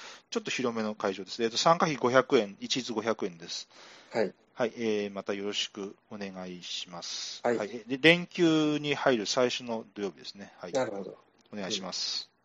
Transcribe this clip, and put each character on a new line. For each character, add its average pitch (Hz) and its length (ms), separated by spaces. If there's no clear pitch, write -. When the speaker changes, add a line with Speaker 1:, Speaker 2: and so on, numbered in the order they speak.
Speaker 1:
ち - 80
ょ - 20
っ - 20
と 208 80
広 120 240
め 113 80
の 107 120
会 101 180
場 98 100
で - 80
す。 117 140
え 113 40
ー - 20
と、 117 80
参 170 180
加 175 80
費 156 120
五 123 140
百 131 280
円、 101 220
一 123 180
律 120 160
五 104 80
百 110 240
円 90 100
で 85 140
す。 - 180
Speaker 2:
は 113 120
い。 95 100
Speaker 1:
は 127 100
い。 113 140
え 107 300
ー、 101 40
ま 98 100
た 104 120
よ 101 100
ろ 101 80
し - 160
く 101 260
お 110 60
願 101 140
い 90 120
し - 260
ま 87 140
す。 - 420
Speaker 2:
は 240 80
い。 240 60
Speaker 1:
は 214 80
い。 - 20
で、 131 140
連 170 260
休 156 520
に 147 160
入 135 240
る 101 80
最 127 240
初 127 140
の 113 280
土 - 80
曜 98 120
日 85 40
で - 80
す - 120
ね。 98 260
は 90 80
い。 - 20
Speaker 2:
な 127 140
る 107 60
ほ 98 120
ど。 - 220
Speaker 1:
お 110 40
願 95 120
い - 40
し 95 100
ま - 100
す。 - 380